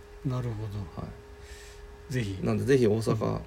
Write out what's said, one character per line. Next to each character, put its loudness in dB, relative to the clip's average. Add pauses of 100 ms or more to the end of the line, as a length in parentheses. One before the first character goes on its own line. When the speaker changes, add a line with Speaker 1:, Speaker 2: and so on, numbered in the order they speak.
(260)
Speaker 1:
る。 0
Speaker 2:
な 0
る -2
ほ -4
ど。 -6
Speaker 1:
は -8
い。 -14
Speaker 2:
ぜ 0
ひ。 -4
Speaker 1:
な 2
ん 4
で、 0
ぜ 8
ひ 8
大 8
阪 6
お 0
住 4
ま -
い 2
の 0